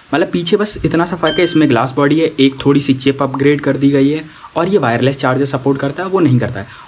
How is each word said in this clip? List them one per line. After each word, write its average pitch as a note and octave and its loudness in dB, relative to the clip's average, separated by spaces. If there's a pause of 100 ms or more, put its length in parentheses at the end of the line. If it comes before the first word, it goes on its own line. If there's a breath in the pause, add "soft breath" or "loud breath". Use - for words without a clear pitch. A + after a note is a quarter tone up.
(140 loud breath)
मतलब F3+ 0
पीछे F3+ 0
बस G#3 -2
इतना E3 0
सा F3+ -8
फ़र्क D#3+ -2
है, F3+ 2
इसमें D#3 2
glass B2 0
body D3 2
है, D#3+ 0
एक C3+ 4 (100)
थोड़ी C#3+ 4
सी C3+ 0
chip C3+ -2
upgrade C#3 0
कर C#3 -2
दी C#3 2
गई C#3 2
है D3+ -4 (320 loud breath)
और E3 0
ये G3 2
वायरलेस B2+ 0
charger C3 0
support C3+ -2
करता C#3 -4
है, F#3 -6
वो F#3+ 0
नहीं B2+ 4
करता G#2 -4
है। G2+ -10 (200 loud breath)